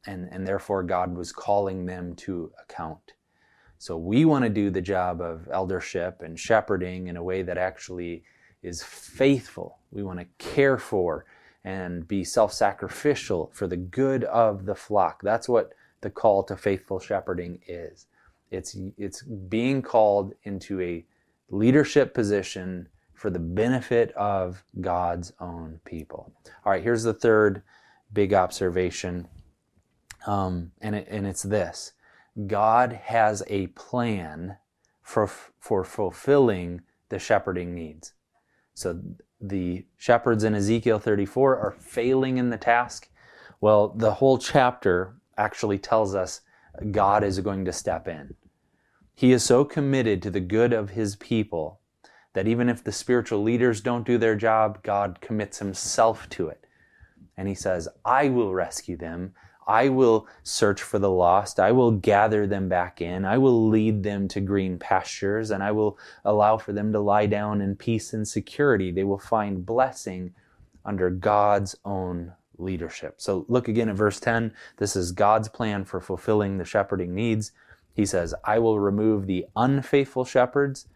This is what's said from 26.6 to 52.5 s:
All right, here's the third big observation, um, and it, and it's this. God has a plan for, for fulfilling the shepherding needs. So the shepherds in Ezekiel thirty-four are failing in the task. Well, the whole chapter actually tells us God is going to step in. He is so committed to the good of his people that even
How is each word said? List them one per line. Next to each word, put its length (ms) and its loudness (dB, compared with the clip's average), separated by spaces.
All 60 4
right, 100 2
here's 220 2
the 100 0
third 480 4
big 200 2
observation, 920 0
um, 460 -2
and 140 -6
it, 140 -8
and 180 -6
it's 160 -8
this. 500 -4
God 460 4
has 540 0
a 200 -2
plan 880 -6
for, 240 0
for 560 -6
fulfilling 960 2
the 100 -6
shepherding 560 -2
needs. 380 -14
So 260 -6
the 440 -4
shepherds 460 4
in 120 2
Ezekiel 440 2
thirty-four 580 2
are 140 -4
failing 680 -2
in 120 0
the 80 -4
task. 520 0
Well, 300 6
the 240 0
whole 240 4
chapter 800 2
actually 420 -2
tells 360 2
us 260 -4
God 320 4
is 160 0
going 260 -4
to 80 -4
step 340 -6
in. 280 -12
He 200 4
is 100 2
so 220 6
committed 560 0
to 100 -6
the 80 -2
good 340 2
of 180 -4
his 260 -4
people 640 -4
that 140 -2
even 220 2